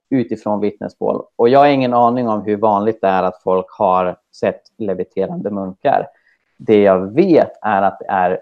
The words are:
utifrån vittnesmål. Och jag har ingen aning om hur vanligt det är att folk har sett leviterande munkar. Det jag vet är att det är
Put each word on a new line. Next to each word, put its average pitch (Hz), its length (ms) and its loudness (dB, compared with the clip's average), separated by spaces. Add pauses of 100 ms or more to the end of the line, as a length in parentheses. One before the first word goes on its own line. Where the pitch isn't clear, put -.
(100)
utifrån 110 500 -4
vittnesmål. 104 600 -6 (140)
Och 117 120 2
jag 131 100 4
har 143 80 6
ingen 131 280 0
aning 120 340 2
om 107 140 -4
hur 104 140 -2
vanligt 107 440 0
det 95 80 0
är 95 140 0
att 92 200 -6
folk 92 280 -2
har 92 460 0 (180)
sett - 280 -6 (160)
leviterande 95 720 -6
munkar. 95 560 -4 (500)
Det 107 260 2
jag 95 320 2
vet 165 380 2 (100)
är 101 200 0
att 98 160 -2
det - 100 -16
är 92 340 -2